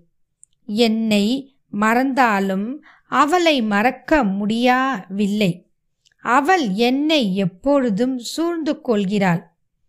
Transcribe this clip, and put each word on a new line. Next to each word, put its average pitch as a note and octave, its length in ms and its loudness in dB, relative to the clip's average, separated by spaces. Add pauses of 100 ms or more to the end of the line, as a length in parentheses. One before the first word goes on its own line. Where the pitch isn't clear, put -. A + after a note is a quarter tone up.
(640)
என்னை A3 880 0 (160)
மறந்தாலும் A3 1120 0 (240)
அவளை D4+ 540 2
மறக்க A#3 640 0
முடியவில்லை. G#3 1500 -2 (520)
அவள் C#4 480 2
என்னை B3 680 0
எப்பொழுதும் B3 840 0
சூழ்ந்து D#4 640 -4
கொள்கிறாள்." G3 760 -2 (320)